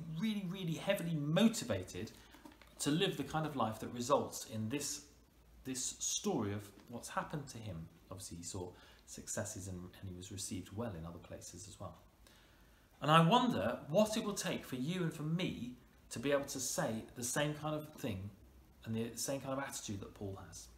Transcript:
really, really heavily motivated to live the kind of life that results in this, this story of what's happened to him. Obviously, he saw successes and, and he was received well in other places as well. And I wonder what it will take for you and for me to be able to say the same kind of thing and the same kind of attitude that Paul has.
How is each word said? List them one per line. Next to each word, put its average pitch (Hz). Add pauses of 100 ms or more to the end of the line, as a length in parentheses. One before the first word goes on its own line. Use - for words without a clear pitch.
(200)
really, 208
really 180
heavily 170
motivated 143 (680)
to 143
live 170
the 139
kind 156
of 147
life 110
that 120
results 120
in 110
this, - (580)
this -
story 123
of 104 (220)
what's 120
happened 165
to -
him. 90 (220)
Obviously, 92
he 85
saw 90 (380)
successes 101
and, 92 (240)
and 98
he 90
was 90
received 98
well 113
in 80
other 87
places -
as -
well. 85 (1040)
And 139
I 160
wonder 165
what 208
it 226
will 202
take 151
for -
you 165
and 160
for 147
me 160 (380)
to 117
be 135
able 139
to 139
say 117 (140)
the 123
same 151
kind 151
of 151
thing 101 (540)
and 113
the 113
same 139
kind 135
of 135
attitude 113
that -
Paul 95
has. -